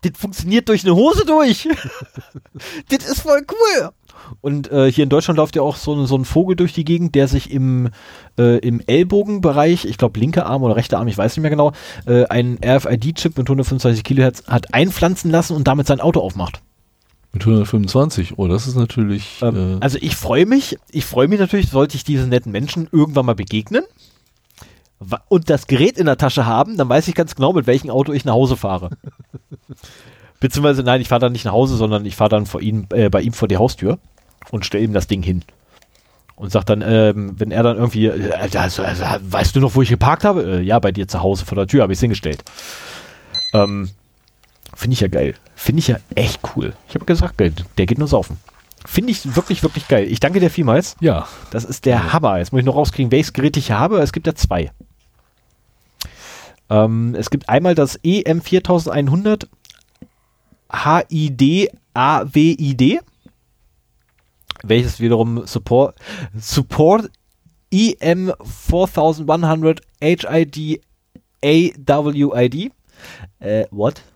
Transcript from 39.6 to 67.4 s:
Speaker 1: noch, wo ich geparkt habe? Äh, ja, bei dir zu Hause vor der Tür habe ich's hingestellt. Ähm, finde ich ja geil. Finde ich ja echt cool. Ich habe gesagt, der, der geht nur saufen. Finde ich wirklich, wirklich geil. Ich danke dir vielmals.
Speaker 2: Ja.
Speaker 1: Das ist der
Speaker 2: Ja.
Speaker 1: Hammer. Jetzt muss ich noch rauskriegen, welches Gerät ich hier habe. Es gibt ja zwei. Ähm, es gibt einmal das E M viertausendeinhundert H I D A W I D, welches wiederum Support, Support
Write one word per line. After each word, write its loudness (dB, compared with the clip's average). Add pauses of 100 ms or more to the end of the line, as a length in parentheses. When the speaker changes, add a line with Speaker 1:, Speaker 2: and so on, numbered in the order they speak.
Speaker 1:
noch, 2
wo 4
ich 2
geparkt 2
habe? 2
Äh, -2
ja, 2
bei 0
dir -4
zu -6
Hause 0
vor -8
der 0
Tür 4
habe 2
ich's -2
hingestellt. -2 (1120)
Ähm, 0 (840)
finde -2
ich -2
ja 2
geil. -2 (200)
Finde 0
ich -2
ja 2 (180)
echt -2 (140)
cool. -6 (160)
Ich -12
habe -6
gesagt, 0
der, 2 (260)
der 2
geht 0
nur -2
saufen. -2 (480)
Finde -2
ich -6
wirklich, -2
wirklich -4
geil. 2
Ich -4
danke 2
dir 2
vielmals. 0
Speaker 2:
Ja. 0 (220)
Speaker 1:
Das -6
ist -8
der 4
Speaker 2:
Ja. -2
Speaker 1:
Hammer. 2
Jetzt -4
muss 2
ich 0
noch 0
rauskriegen, 0
welches 2
Gerät 0
ich -2
hier 0
habe. 0
Es 0
gibt -6
ja -4
zwei. 2 (2000)
Ähm, 2
es -6
gibt -4
einmal 2
das 0
E 0
M 0
viertausendeinhundert 0 (1200)
H 0
I 0
D 2 (240)
A 2
W 0 (180)
I -2
D, 2 (1600)
welches 0
wiederum 0
Support, 0 (420)
Support 2 (640)